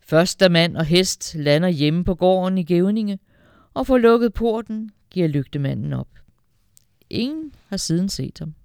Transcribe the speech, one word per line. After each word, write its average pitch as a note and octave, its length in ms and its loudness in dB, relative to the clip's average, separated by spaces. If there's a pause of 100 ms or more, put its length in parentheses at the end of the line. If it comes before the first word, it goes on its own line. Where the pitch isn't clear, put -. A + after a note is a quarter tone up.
Først - 400 0
da F#3+ 80 6
mand E3+ 280 2
og E3 80 -2
hest F3 500 0
lander D3+ 340 2
hjemme D#3 360 0
på F#3 100 0
gården F#3 440 2
i F3+ 60 -2
Gevninge G3 540 0 (560)
og B3+ 120 -4
får B3+ 120 4
lukket A#3 340 4
porten, A3 580 -4 (200)
giver F3 180 0
lygtemanden C#3+ 640 -4
op. B2+ 160 -8 (1000)
Ingen D4+ 420 -6 (160)
har G3 80 -8
siden F3+ 320 -2
set - 300 -8
ham. D#3 160 -12 (100)